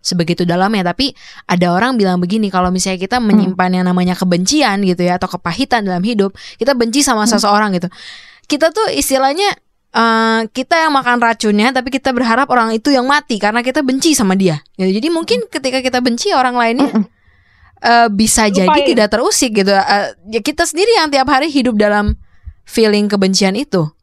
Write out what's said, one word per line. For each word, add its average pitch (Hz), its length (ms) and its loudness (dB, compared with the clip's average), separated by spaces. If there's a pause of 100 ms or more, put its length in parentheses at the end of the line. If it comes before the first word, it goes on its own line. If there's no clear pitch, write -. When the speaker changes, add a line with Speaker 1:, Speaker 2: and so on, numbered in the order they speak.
Speaker 1:
sebegitu 170 400 -2
dalamnya, 185 400 0
tapi 175 320 -4 (320)
ada 180 240 0
orang 233 240 0
bilang 185 240 2
begini, 196 320 -2
kalau 180 240 0
misalnya 185 240 -4
kita 240 240 -2
Speaker 2:
Mm. 214 80 0
Speaker 1:
menyimpan 185 400 2
yang 185 160 0
namanya 180 320 0
kebencian 196 640 0
gitu 180 160 0
ya, 180 160 0
atau 180 160 -6
kepahitan 202 560 -4
dalam 180 160 -2
hidup, 202 320 -2 (240)
kita 262 160 0
benci 233 240 0
sama 240 240 0
Speaker 2:
Mm. 233 80 2
Speaker 1:
seseorang 208 380 2 (100)
gitu. 175 80 -6 (560)
Kita 311 320 0
tuh 427 160 0
istilahnya, 277 560 0 (480)
eh, 226 460 2 (100)
kita 262 320 -2
yang 320 80 0
makan 247 320 0
racunnya, 220 480 2
tapi 254 160 -2
kita 269 240 -2
berharap 247 400 0
orang 226 240 2
itu 226 160 0
yang 254 160 2
mati 285 320 -2
karena 214 240 0
kita 254 160 -2
benci 269 320 0
sama 196 240 2
dia. 175 240 0 (160)
Gitu. 190 240 -2
Jadi 262 80 -4
mungkin 339 400 -2
ketika 262 320 -4
kita 254 240 -2
benci, 254 320 -2
orang 254 240 0
lainnya, 240 320 0
Speaker 2:
Mm-mm. 208 160 0 (760)
Speaker 1:
eh, 233 280 4
bisa 214 400 2
jadi 185 160 2
Speaker 3:
Lupain. - 160 4
Speaker 1:
tidak 226 240 2
terusik 247 480 0
gitu. 196 160 2
Eh, 196 480 0 (160)
ya 226 80 -2
kita 302 240 -2
sendiri 415 320 2
yang 320 160 0
tiap 262 160 2
hari 285 160 2
hidup 247 320 0
dalam 208 400 0 (480)
feeling 208 400 2
kebencian 190 480 0
itu. 190 320 -2 (160)